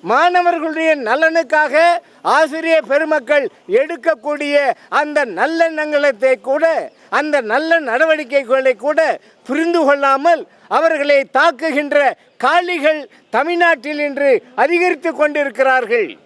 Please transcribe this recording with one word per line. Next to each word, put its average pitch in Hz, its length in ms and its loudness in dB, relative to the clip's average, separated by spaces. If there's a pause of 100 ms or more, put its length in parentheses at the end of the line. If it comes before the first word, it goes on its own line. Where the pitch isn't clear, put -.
(100)
மாணவர்களுடைய 320 800 0 (160)
நலனுக்காக 302 640 0 (600)
ஆசிரியர் 320 540 0
பெருமக்கள் 294 540 0 (360)
எடுக்கக்கூடிய 294 760 -4 (460)
அந்த 302 180 -2 (200)
நல்லெண்ணங்களை 294 960 0 (160)
கூட, 294 160 0 (540)
அந்த 294 180 -2 (160)
நல்ல 320 260 2 (100)
நடவடிக்கைகளை 269 840 0 (140)
கூட 302 140 0 (480)
புரிந்து 330 380 0
கொள்ளாமல் 277 560 2 (340)
அவர்களை 285 420 2 (180)
தாக்குகின்ற 294 600 0 (480)
காலிகள் 311 560 0 (360)
தமிழ்நாட்டில் 302 720 0
இன்று 277 240 0 (340)
அதிகரித்து 339 560 0
கொண்டிருக்கிறார்கள். 262 880 -2 (180)